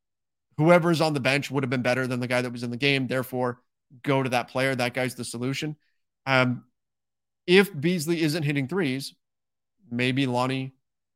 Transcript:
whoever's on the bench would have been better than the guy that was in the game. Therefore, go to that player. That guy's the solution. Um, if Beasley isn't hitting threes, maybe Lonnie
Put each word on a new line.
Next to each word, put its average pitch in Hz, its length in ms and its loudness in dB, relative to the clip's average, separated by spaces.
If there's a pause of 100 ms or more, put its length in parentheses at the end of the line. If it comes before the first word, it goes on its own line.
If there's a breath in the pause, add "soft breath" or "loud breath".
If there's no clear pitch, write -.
(560)
whoever's 170 440 4
on 156 140 2
the 143 60 -2
bench 135 300 0
would 131 140 -2
have 127 60 -6
been 127 120 -2
better 123 240 0
than 123 140 -4
the 123 80 -4
guy 123 140 0
that 123 100 -6
was 120 100 -10
in 120 80 -6
the 120 60 -6
game. 135 320 0
Therefore, 123 520 -4 (420)
go 135 200 0
to 131 60 -2
that 120 200 -2
player. 135 260 0
That 123 200 -2
guy's 127 220 -4
the 120 80 -8
solution. 135 500 -6 (520)
Um, 127 380 2 (800)
if 190 320 4
Beasley 165 440 0
isn't 156 220 0
hitting 143 240 0
threes, 135 460 -4 (760)
maybe 127 360 0
Lonnie 127 480 -2 (420)